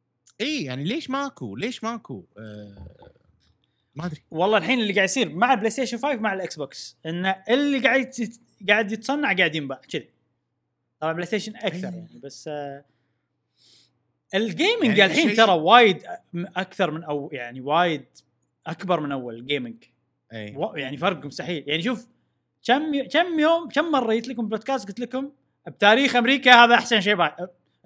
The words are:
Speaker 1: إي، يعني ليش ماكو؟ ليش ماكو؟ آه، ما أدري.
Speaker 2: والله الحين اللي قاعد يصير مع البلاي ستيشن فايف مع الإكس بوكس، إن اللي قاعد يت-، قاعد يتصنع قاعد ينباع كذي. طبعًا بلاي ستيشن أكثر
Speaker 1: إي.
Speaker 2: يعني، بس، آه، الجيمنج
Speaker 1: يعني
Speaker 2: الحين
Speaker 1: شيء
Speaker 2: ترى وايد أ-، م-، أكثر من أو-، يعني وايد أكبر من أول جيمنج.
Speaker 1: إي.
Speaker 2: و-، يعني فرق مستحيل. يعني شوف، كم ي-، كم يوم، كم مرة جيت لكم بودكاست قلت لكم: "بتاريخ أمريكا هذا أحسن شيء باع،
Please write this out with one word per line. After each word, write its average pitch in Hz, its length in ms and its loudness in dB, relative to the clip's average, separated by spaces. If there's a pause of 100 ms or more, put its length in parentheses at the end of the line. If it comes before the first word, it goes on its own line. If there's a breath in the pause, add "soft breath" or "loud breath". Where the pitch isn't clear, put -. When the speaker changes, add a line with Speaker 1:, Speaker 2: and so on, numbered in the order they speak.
(420)
Speaker 1:
إي، 277 220 -4
يعني 131 200 -6
ليش 254 260 -4
ماكو؟ 262 460 -8
ليش 220 280 -8
ماكو؟ 220 420 -10 (120)
آه، 104 500 -16 (1080)
ما 156 100 -8
أدري. 156 160 -8 (100)
Speaker 2:
والله 190 260 4
الحين 233 220 2
اللي 208 140 0
قاعد 190 160 4
يصير 208 200 0
مع 214 240 4
البلاي 220 160 0
ستيشن 233 280 -4
فايف 247 240 -2
مع 214 120 -2
الإكس 190 220 -8
بوكس، - 500 -10
إن 180 300 -2 (140)
اللي 277 300 2
قاعد 247 400 0
يت-، 233 220 -8 (280)
قاعد 208 220 2
يتصنع 254 420 -2
قاعد 170 220 2
ينباع 135 340 -8
كذي. 151 200 -8 (920)
طبعًا 165 140 -2
بلاي 175 120 -6
ستيشن 214 300 -6
أكثر 185 320 -6
Speaker 1:
إي. 180 60 -10
Speaker 2:
يعني، - 300 -18
بس، - 240 -16
آه، 143 380 -10 (1500 soft breath)
الجيمنج 233 600 0
Speaker 1:
يعني 196 140 6
Speaker 2:
الحين 302 160 2
Speaker 1:
شيء 214 100 0
Speaker 2:
ترى 220 140 6
وايد 185 520 6
أ-، - 180 -12 (120)
م-، 175 120 -6 (100)
أكثر 185 360 -2
من 160 120 -10
أو-، 147 280 -6
يعني 123 300 -12
وايد 151 440 0 (640)
أكبر 170 320 -2
من 143 120 -6
أول 123 340 -8
جيمنج. 123 380 -6 (500)
Speaker 1:
إي. 107 220 -12
Speaker 2:
و-، 170 200 -6
يعني 139 220 -8
فرق 160 280 -4
مستحيل. 147 420 -8
يعني 160 160 -2
شوف، 233 240 -4 (560)
كم 294 300 0
ي-، 277 140 -2
كم 330 320 0
يوم، 330 300 2
كم 320 220 0
مرة 240 220 2
جيت 233 140 -2
لكم 240 220 -6
بودكاست 214 380 -4
قلت 202 120 -12
لكم: 254 320 -8 (360)
"بتاريخ 233 480 4
أمريكا 254 480 8
هذا 233 100 6
أحسن 233 280 2
شيء 208 140 2
باع، 175 340 -2 (360)